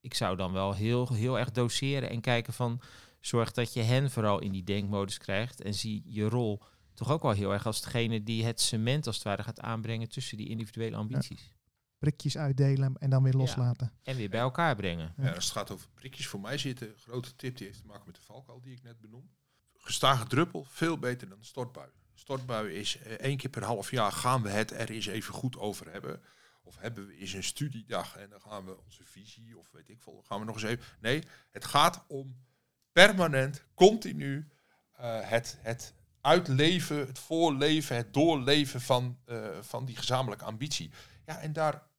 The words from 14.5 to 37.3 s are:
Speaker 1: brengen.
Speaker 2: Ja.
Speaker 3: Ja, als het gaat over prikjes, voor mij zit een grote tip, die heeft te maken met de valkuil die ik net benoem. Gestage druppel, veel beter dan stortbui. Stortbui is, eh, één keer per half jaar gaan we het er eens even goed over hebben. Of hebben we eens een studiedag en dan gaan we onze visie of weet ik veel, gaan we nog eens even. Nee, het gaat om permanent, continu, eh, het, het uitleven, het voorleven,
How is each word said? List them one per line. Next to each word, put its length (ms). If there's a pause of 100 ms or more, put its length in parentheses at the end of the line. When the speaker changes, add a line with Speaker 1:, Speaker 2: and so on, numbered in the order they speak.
Speaker 1:
brengen. 400
Speaker 2:
Ja. 80
Speaker 3:
Ja, 100
als 100
het 80
gaat 180
over 240
prikjes, 320
voor 140
mij 180
zit 220
een 160
grote 400
tip, 200
die 100
heeft 140
te 60
maken 200
met 80
de 80
valkuil 380
die 120
ik 100
net 180
benoem. 300 (460)
Gestage 500
druppel, 420
veel 300
beter 300
dan 120
stortbui. 480 (260)
Stortbui 580
is, 260
eh, 140
één 240
keer 140
per 140
half 260
jaar 220
gaan 300
we 60
het 240
er 180
eens 160
even 280
goed 240
over 340
hebben. 280 (420)
Of 160
hebben 280
we 100
eens 160
een 120
studiedag 720
en 140
dan 100
gaan 240
we 200
onze 200
visie 540
of 140
weet 160
ik 120
veel, 260
gaan 120
we 80
nog 80
eens 100
even. 200 (160)
Nee, 220 (280)
het 140
gaat 440
om 280 (560)
permanent, 720 (100)
continu, 760 (440)
eh, 300
het, 380
het 340 (260)
uitleven, 760 (100)
het 120
voorleven, 800